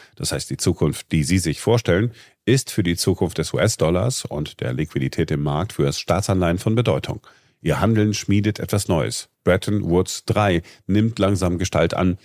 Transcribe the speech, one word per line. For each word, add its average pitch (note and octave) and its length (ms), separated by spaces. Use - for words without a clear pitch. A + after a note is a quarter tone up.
das - 140
heißt - 200
die C2+ 80
Zukunft, - 520
die D#2+ 140
sie F2 140
sich E2 240
vorstellen, A2+ 500
ist C3+ 260
für A2 120
die F2 140
Zukunft F2 420
des D#2+ 160
U-S-Dollars F2+ 720
und - 340
der B2 140
Liquidität - 560
im D2 120
Markt D2 300
für C#2 180
Staatsanleihen F2 680
von A2 160
Bedeutung. A2+ 520
Ihr D2 180
Handeln G#2+ 320
schmiedet G2+ 480
etwas - 280
Neues. C#2 420
Bretton F#2+ 460
Woods F2 380
drei G2+ 340
nimmt G#2+ 320
langsam F#2 380
Gestalt E2+ 380
an. F2+ 300